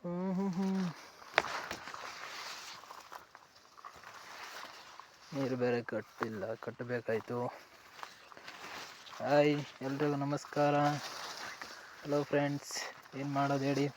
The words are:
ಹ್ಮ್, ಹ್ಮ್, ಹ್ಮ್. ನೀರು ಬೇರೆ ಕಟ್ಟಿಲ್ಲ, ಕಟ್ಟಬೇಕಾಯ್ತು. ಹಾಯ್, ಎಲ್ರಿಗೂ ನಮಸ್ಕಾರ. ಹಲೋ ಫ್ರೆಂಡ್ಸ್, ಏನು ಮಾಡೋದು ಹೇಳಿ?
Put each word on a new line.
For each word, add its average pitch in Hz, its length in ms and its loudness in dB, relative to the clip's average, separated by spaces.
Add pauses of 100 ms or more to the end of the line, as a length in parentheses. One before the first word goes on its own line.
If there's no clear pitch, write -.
ಹ್ಮ್, 180 320 0
ಹ್ಮ್, 196 200 2
ಹ್ಮ್. 190 300 2 (4000)
ನೀರು 131 260 2
ಬೇರೆ 120 180 6 (120)
ಕಟ್ಟಿಲ್ಲ, - 540 -2 (200)
ಕಟ್ಟಬೇಕಾಯ್ತು. 120 760 -2 (1800)
ಹಾಯ್, 147 340 8 (340)
ಎಲ್ರಿಗೂ 143 360 2
ನಮಸ್ಕಾರ. 147 500 4 (1300)
ಹಲೋ 147 180 2 (120)
ಫ್ರೆಂಡ್ಸ್, 143 420 2 (460)
ಏನು 143 180 -2
ಮಾಡೋದು 139 320 4
ಹೇಳಿ? 143 160 4 (100)